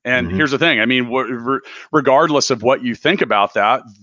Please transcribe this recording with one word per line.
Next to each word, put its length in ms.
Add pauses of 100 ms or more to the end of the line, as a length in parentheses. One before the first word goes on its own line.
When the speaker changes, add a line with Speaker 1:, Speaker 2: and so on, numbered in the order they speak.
Speaker 1:
And 260
Speaker 2:
Mm-hmm. 80
Speaker 1:
here's 160
the 60
thing. 220
I 60
mean, 180
wh-, 260
re-, 300 (320)
regardless 580
of 120
what 200
you 120
think 260
about 340
that, 280 (200)